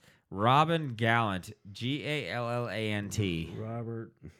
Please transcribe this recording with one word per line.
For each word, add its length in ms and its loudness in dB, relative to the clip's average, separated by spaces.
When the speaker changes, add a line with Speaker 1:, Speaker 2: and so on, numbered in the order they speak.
Speaker 1:
Robin 640 4
Gallant, 560 2
G 340 -4
A 260 -4
L 180 -4
L 200 -2
A 220 -2
N 180 -2
T. 480 0
Speaker 2:
Robert. 540 -8